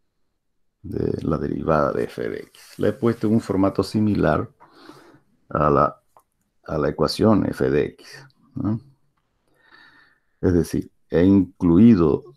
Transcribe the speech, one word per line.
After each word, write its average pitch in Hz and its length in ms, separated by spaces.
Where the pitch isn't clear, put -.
de 82 400
la 78 160
derivada 71 520
de 60 120
f 58 260
de 50 120
x. - 360
Le 98 120
he 104 40
puesto 113 320
en 107 80
un 113 80
formato 98 400
similar 95 720
a 76 220
la, 69 280
a 82 120
la 73 120
ecuación 92 580
f - 240
de 71 140
x, - 420
¿no? 107 260
Es 87 120
decir, - 380
he 85 160
incluido 95 960